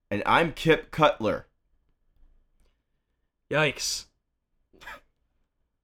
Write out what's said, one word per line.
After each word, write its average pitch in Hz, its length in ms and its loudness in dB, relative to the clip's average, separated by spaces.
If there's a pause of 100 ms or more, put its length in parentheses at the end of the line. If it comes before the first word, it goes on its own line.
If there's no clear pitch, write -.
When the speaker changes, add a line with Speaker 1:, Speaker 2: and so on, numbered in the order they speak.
(120)
Speaker 1:
and 104 160 -4
I'm 147 260 2
Kip - 380 0
Cutler. 117 560 0 (2000)
Speaker 2:
Yikes. - 560 -2 (1800)